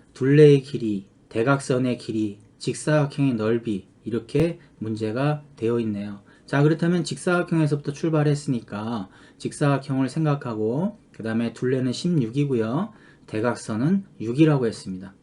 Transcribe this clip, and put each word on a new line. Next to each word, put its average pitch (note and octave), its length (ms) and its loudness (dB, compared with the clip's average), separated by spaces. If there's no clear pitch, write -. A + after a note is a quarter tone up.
둘레의 C#3+ 480 8
길이, G#2+ 460 -4
대각선의 B2+ 680 0
길이, G#2+ 420 -4
직사각형의 C#3+ 760 0
넓이, A2 520 -2
이렇게 C#3+ 560 -2
문제가 A2 640 -4
되어 A#2 260 0
있네요. G2+ 380 -4
자, C#3+ 160 0
그렇다면 E3 420 2
직사각형에서부터 D#3 920 -2
출발했으니까 C3 1160 -2
직사각형을 C3+ 720 0
생각하고, C#3+ 880 -2
그 G2+ 100 -16
다음에 A2+ 300 -2
둘레는 B2+ 400 -2
십육이고요. C#3 960 -2
대각선은 A#2 760 -2
육이라고 C3 480 2
했습니다. F#2+ 560 -8